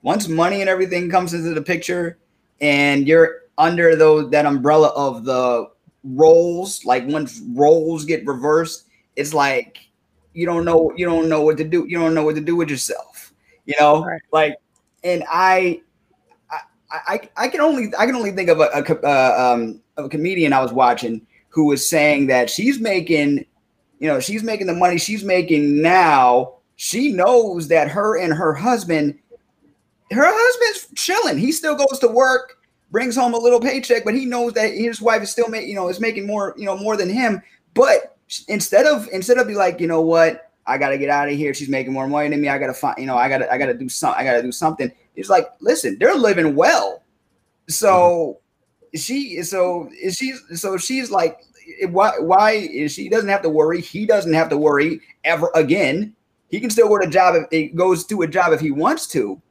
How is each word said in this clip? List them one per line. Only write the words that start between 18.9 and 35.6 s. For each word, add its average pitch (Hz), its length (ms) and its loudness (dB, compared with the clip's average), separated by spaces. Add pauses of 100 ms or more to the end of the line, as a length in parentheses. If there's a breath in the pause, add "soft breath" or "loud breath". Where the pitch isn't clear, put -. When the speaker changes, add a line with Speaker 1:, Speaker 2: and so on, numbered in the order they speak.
Speaker 1:
uh, 127 520 2
um, 113 260 -6 (160)
of 147 80 -8
a 135 40 -10
comedian 160 440 -2
I 131 100 2
was 120 100 -4
watching 120 540 0 (220 soft breath)
who 156 180 0
was 139 220 0
saying 147 400 2
that 123 200 2
she's 254 300 -2
making, 165 680 -2 (540)
you 147 100 -4
know, 143 120 0
she's 214 240 -8
making 208 240 -4
the 170 60 -2
money 180 240 2
she's 202 260 -6
making 156 580 0
now. 151 720 4 (220)
She 254 360 -4
knows 185 560 2
that 151 220 2
her 202 260 -2
and 170 160 -2
her 156 220 0
husband, 170 640 -2 (920)
her 254 120 2
husband's 466 760 0
chilling. 370 380 -2
He 247 140 -2
still 311 220 -4
goes 269 240 0
to 240 100 4
work, 254 480 2 (340)
brings 233 260 -2
home 247 180 0
a 233 40 -2
little 240 220 4
paycheck, 247 440 -2
but 208 100 -2
he 262 120 -4
knows 240 280 -4
that 220 200 0
his 226 260 -4
wife 220 220 0
is 202 80 -10
still 233 180 -2
ma-, 220 100 -8
you 202 160 -10